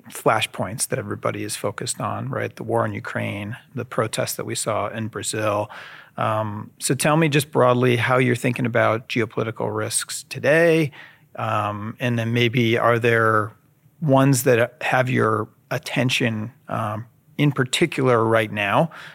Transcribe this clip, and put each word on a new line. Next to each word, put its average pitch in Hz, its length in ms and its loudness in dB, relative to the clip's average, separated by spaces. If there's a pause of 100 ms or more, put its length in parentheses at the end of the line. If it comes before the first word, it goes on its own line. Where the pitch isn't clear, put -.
flashpoints - 800 -2
that - 100 -2
everybody 104 440 -6
is 104 120 -6
focused - 460 -6
on, 113 280 -4
right? 110 260 -6
The - 80 -12
war 113 220 0
in 107 80 -4
Ukraine, 107 640 -6 (200)
the 120 100 -8
protests - 500 -4
that - 100 -8
we 110 100 -6
saw 104 340 -2
in 110 180 -6
Brazil. 104 640 -2 (480)
Um, 110 600 -4
so - 140 -2
tell 151 240 2
me 160 120 4
just 139 220 0
broadly 123 460 4
how 127 200 2
you're 123 180 2
thinking 123 300 -2
about 113 420 0
geopolitical 113 680 -4
risks - 540 -6
today, 160 640 2 (440)
um, 107 640 -4
and 123 200 0
then 113 140 -2
maybe 117 440 2
are 117 220 4
there 113 540 2 (480)
ones 135 420 4
that 120 380 4
have 127 280 2
your 113 380 2 (240)
attention, 120 800 -2 (160)
um, 107 380 -6 (320)
in 143 160 4
particular 131 680 2
right 113 280 2
now, 107 400 2 (240)